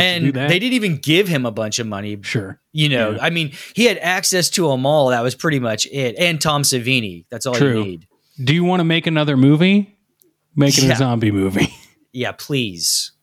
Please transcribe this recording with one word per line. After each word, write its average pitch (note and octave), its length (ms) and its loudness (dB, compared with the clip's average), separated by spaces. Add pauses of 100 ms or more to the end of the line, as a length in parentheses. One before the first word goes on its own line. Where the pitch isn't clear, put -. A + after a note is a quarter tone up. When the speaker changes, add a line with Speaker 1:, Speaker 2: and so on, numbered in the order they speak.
Speaker 1:
And F3+ 240 2
Speaker 2:
do C#3 60 2
that? C3+ 180 -2
Speaker 1:
they F3 80 4
didn't B3 160 -2
even G#3 240 0
give F3 300 2
him C#3 180 -2
a A2+ 60 -4
bunch G#2+ 260 -4
of A#2 80 -4
money. G#2 380 -8
Speaker 2:
Sure. G2+ 360 -6 (140)
Speaker 1:
You D3+ 160 0
know, A2+ 220 0
Speaker 2:
Yeah. G#2+ 100 -4
Speaker 1:
I E3 80 0
mean, E3 220 -4 (240)
he A3+ 100 2
had G3+ 140 2
access F#3 520 0
to D#3+ 200 0
'em C3 120 0
all. C#3+ 260 4
That A#2+ 120 2
was B2+ 140 -2
pretty D3+ 240 -2
much A2 320 -2
it. B2+ 260 -4
And E3+ 240 0
Tom D3 220 0
Savini. A#2 680 -2
That's A#2 160 -10
all B2+ 80 -4
Speaker 2:
True. B2 240 2
Speaker 1:
you G#2+ 80 0
need. F2 220 -10 (360)
Speaker 2:
Do C#3 120 2
you F3 80 2
wanna F3+ 200 2
make E3 220 0
another D3+ 320 0
movie? F3 580 4 (600)
Make C#3+ 240 4
it C3+ 60 4
Speaker 1:
Yeah. - 80 4
Speaker 2:
a - 20 0
zombie A2+ 360 0
movie. G2 400 0 (220)
<laughs> - 200 -20
Speaker 1:
Yeah, A#2 180 -6
please. G#2+ 800 -4 (120)